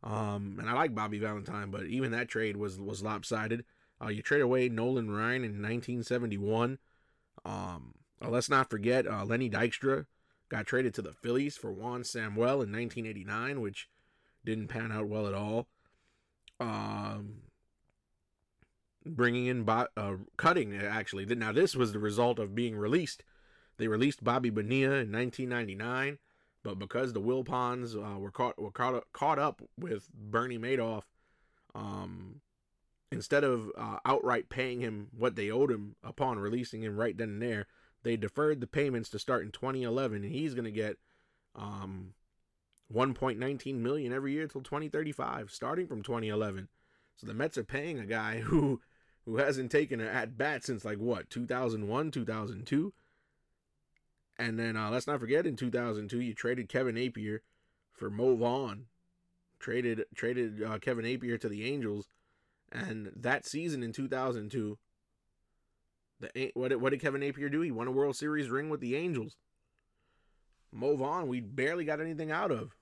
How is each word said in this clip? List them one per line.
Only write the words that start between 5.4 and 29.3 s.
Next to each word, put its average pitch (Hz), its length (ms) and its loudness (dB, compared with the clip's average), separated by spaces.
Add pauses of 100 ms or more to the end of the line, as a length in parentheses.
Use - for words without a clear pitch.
in 104 180 -4
nineteen 117 400 -2
seventy-one. 113 760 2 (680)
Um, 90 480 -8 (280)
uh, 117 60 -4
let's 120 220 2
not 131 180 6
forget, 117 380 2
uh, 104 180 -2
Lenny 117 240 0
Dykstra 131 560 2 (460)
got 120 160 -4
traded 127 280 2
to 113 80 -4
the 90 100 -6
Phillies 131 440 0
for - 160 -8
Juan 123 320 -6
Samuel 113 560 2
in 104 120 0
nineteen 113 340 -4
eighty-nine, 110 560 -4
which 101 260 -6 (560)
didn't 110 240 -2
pan 113 240 -4
out 107 160 0
well 107 180 0
at 98 80 0
all. 107 340 0 (920)
Um, 107 840 -4 (1600)
bringing 123 400 4
in 127 160 2
Bo-, 110 340 4
uh, 101 160 -2 (240)
cutting, 147 400 4
actually. 101 500 -2
Th-, 120 120 2
now, 110 140 0
this 165 220 4
was 123 180 4
the 107 60 -2
result 110 400 4
of 101 160 -2
being 113 220 0
released. 123 480 0 (520)
They 113 120 0
released 117 340 4
Bobby 120 280 4
Bonilla 131 480 4
in 113 120 0
nineteen 123 380 -2
ninety-nine, 123 720 -2 (440)
but 95 160 -6
because 120 340 -2
the 110 80 0
Wilpons, 123 760 0
uh, 101 240 -6
were 98 100 -6
caught, 123 260 0
were 104 140 -6
caught, 127 320 0 (100)
caught 143 280 2